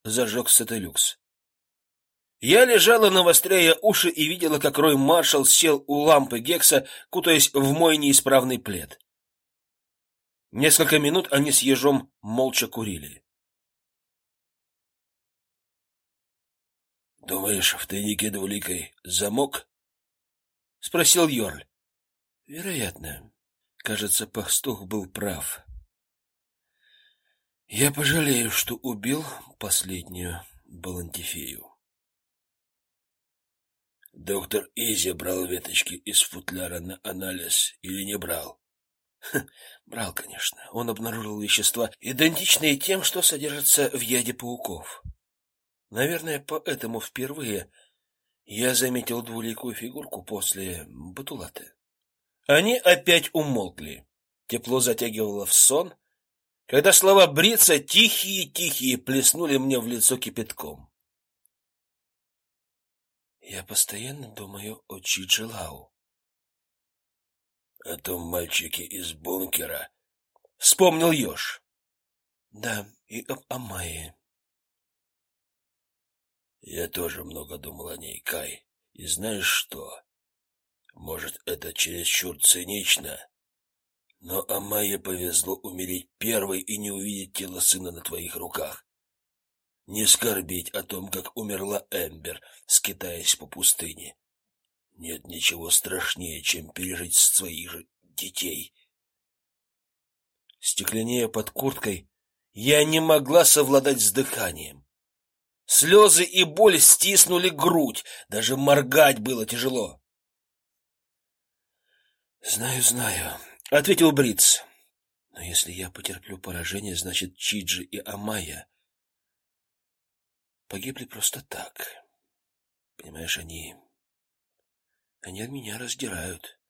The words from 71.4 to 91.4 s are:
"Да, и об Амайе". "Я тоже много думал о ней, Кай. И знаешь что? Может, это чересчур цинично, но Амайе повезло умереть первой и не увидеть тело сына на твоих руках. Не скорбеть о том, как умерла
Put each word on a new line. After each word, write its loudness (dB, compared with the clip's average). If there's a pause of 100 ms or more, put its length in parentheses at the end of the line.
"Да, -8 (200)
и -14
об -10
Амайе". -12 (2500)
"Я -8
тоже -8
много -14
думал -16
о -14
ней, -16
Кай. -8 (280)
И -18
знаешь -4
что? -6 (920)
Может, -12
это -8
чересчур -4
цинично, -2 (1040)
но -6
Амайе -4
повезло -4
умереть -10
первой -4
и -10
не -10
увидеть -10
тело -10
сына 0
на -14
твоих -12
руках. -10 (1000)
Не -6
скорбеть 0
о -8
том, -12
как -10
умерла -6